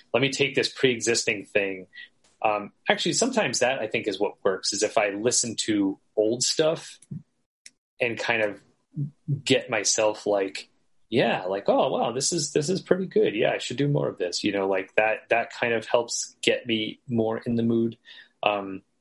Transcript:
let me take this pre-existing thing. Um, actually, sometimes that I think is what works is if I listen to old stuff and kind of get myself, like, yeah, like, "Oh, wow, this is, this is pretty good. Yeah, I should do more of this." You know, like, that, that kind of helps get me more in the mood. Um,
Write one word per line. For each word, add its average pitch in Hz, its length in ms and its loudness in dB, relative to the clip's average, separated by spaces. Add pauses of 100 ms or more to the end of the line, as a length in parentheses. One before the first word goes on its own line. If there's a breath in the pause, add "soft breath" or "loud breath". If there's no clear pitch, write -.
(120 loud breath)
let 117 80 4
me 135 100 2
take 135 240 0
this 120 140 2
pre-existing 113 800 0
thing. 95 400 -2 (560 loud breath)
Um, 104 300 -2 (180)
actually, 196 240 0
sometimes 214 460 0
that 127 200 2
I 110 60 -4
think 107 200 -4
is 98 140 -2
what 101 140 0 (100)
works 98 300 0
is 101 80 0
if 104 160 2
I 104 120 2
listen 110 500 0
to 101 380 0 (160)
old 113 280 2
stuff - 560 -2 (1000)
and 117 200 -2
kind 113 240 0
of 101 180 -4 (840)
get - 280 2
myself, 107 560 0
like, 98 420 -2 (400)
yeah, 151 360 0
like, 95 240 -4
"Oh, 220 200 4
wow, 117 240 0
this 135 200 -2
is, 160 200 -4
this 151 160 0
is 185 120 0
pretty 185 260 2
good. - 280 2
Yeah, 127 180 2
I 107 60 -2
should - 180 -6
do 139 120 2
more 139 200 2
of 98 100 -6
this." 87 260 -4
You 104 80 0
know, 98 160 0
like, 95 280 -2
that, 107 340 2
that - 220 2
kind 120 200 0
of 113 140 -2
helps - 560 0
get 113 240 2
me 110 420 -2
more 113 300 0
in 120 160 -4
the 117 80 0
mood. 117 340 2 (460 loud breath)
Um, 98 400 -2 (180)